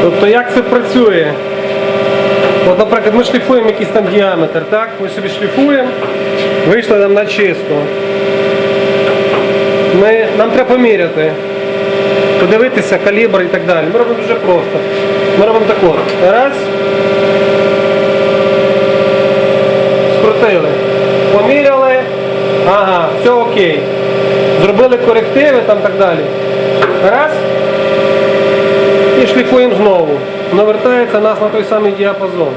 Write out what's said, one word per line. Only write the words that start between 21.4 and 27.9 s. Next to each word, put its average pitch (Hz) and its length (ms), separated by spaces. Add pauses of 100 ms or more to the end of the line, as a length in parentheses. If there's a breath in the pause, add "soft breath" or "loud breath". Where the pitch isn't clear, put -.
Ага, 185 420 (120)
все 240 100
окей. 202 480 (840)
Зробили 240 340
корективи 240 680
там 208 120
так 185 200
далі. 175 200 (920)
Раз. 294 200 (1900)